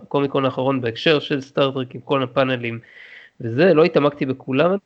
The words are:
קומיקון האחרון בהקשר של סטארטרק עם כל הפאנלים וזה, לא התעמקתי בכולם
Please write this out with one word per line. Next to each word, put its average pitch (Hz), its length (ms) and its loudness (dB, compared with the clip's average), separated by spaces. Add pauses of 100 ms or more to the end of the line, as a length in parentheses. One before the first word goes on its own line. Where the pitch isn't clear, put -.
קומיקון 143 360 0
האחרון 131 360 -2
בהקשר 120 380 0
של 143 220 -4
סטארטרק 135 540 -4
עם 117 60 -14
כל 139 220 -2
הפאנלים 123 560 -2 (600)
וזה, 139 340 2
לא 156 100 6
התעמקתי 147 420 0
בכולם 135 600 0